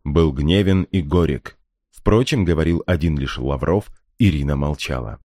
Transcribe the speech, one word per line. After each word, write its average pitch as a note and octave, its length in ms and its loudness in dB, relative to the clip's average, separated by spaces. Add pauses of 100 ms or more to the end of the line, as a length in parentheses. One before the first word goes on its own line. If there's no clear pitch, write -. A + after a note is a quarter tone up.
был D2+ 300 2
гневен F2+ 520 2
и F#2+ 180 -2
горек. D2 560 -2 (320)
Впрочем, G#2+ 560 0
говорил E2 400 0
один D#2+ 320 0
лишь C2+ 180 -6
Лавров, C#2 540 -2 (280)
Ирина D2 380 2
молчала. C#2 640 -6 (100)